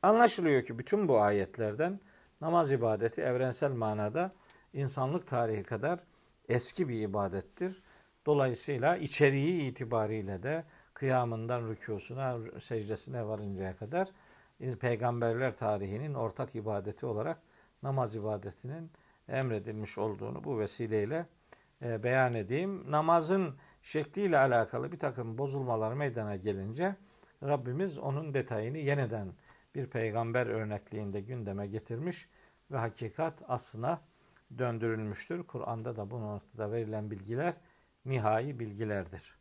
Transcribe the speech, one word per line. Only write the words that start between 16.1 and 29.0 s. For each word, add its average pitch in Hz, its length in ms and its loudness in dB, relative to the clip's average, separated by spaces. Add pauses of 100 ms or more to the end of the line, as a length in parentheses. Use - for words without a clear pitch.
ortak 120 400 -4
ibadeti 104 520 -4
olarak 123 320 -2 (440)
namaz 131 340 0
ibadetinin 107 760 -6 (380)
emredilmiş 110 680 -2
olduğunu 107 460 -4
bu 139 140 -2
vesileyle, 110 680 0 (560)
e, 117 200 -2
beyan 123 320 4
edeyim. 143 560 -2
Namazın 165 640 4 (280)
şekliyle 156 560 2
alakalı 131 540 4
bir 170 60 -10
takım 117 400 -4
bozulmalar 127 540 0
meydana 117 440 -2
gelince 107 600 -2 (460)
Rabbimiz 139 560 -2
onun 143 360 -4
detayını 123 440 -2
yeniden 120 540 0 (420)